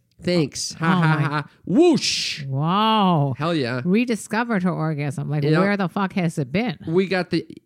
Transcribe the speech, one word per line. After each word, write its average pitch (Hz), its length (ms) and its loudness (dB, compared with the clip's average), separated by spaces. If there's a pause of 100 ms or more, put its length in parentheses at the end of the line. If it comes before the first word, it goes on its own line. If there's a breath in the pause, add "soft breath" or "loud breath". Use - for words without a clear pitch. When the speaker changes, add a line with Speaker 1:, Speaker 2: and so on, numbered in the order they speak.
(200)
Speaker 1:
Thanks." 175 520 -2
Ha, 156 140 -4
Speaker 2:
Oh 180 200 4
Speaker 1:
ha, 156 80 4
Speaker 2:
my 151 140 0
Speaker 1:
ha! 147 200 -4 (160 loud breath)
Whoosh. 262 840 2
Speaker 2:
Wow. 170 920 2
Speaker 1:
Hell 165 160 -2
yeah. 127 300 -2
Speaker 2:
Rediscovered 220 800 0
her 185 80 0
orgasm. 147 580 -4
Like, 147 140 0
Speaker 1:
Yep. 147 160 2
Speaker 2:
where 202 160 2
the 196 120 -2
fuck 190 260 -4
has 170 220 0
it 135 140 -4
been? 202 260 -2 (120)
Speaker 1:
We 180 180 2
got 180 240 -2
the 165 160 -2 (200)